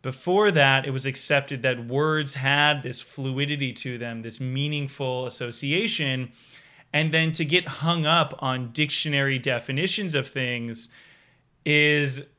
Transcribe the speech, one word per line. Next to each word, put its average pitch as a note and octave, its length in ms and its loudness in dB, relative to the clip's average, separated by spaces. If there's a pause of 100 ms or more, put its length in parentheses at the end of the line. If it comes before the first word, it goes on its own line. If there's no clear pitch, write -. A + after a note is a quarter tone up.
Before F#3 480 2
that, C3+ 360 6
it C#3 60 -4
was C3 140 -2
accepted C#3 580 0
that A#2+ 240 0
words D3 480 0
had C#3+ 480 2
this B2+ 180 -6
fluidity C#3 720 -4
to B2 240 -6
them, A#2 240 -8
this A2+ 180 -8
meaningful C3+ 880 -4
association. C3 1040 -2 (600)
And D#3 200 2
then D#3+ 220 4
to D#3+ 120 0
get F3 220 2
hung D#3 400 0
up D#3 320 4
on B2+ 320 -2
dictionary C#3+ 640 0
definitions D3 800 -2
of C3+ 120 0
things A#2+ 640 -4 (760)
is D3 600 4 (160)